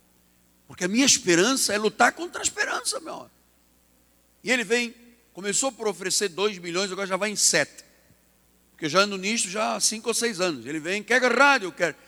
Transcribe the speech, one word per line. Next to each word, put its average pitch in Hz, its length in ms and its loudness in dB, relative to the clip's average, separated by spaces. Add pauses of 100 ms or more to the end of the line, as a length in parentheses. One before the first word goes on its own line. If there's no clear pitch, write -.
(680)
Porque - 160 -8
a 180 60 -2
minha 233 160 4
esperança 196 680 4
é 208 40 0
lutar 220 340 2
contra 359 300 -10
a - 20 -6
esperança, 427 560 -4
meu 320 140 -12
irmão. - 180 -16 (1120)
E 202 80 -2
ele 247 140 2
vem, 233 280 0 (400)
começou 202 380 -2
por 220 160 -6
oferecer 190 400 -2
dois 190 300 -2
milhões, 175 340 -4
agora 190 160 -6
já 190 80 0
vai 196 140 -2
em 202 80 -6
sete. - 480 0 (840)
Porque - 140 -12
eu 151 40 -2
já 160 100 4
ando 202 180 2
nisso 208 320 -2
já 220 260 -2
há 208 40 -8
cinco 226 300 -2
ou 226 40 -2
seis 233 260 -2
anos. 156 260 -2
Ele 147 140 -6
vem, 185 240 -4
"Quer 240 200 2
a 254 40 2
rádio?" 247 400 4
Eu 165 60 -10
quero. 165 220 -2 (120)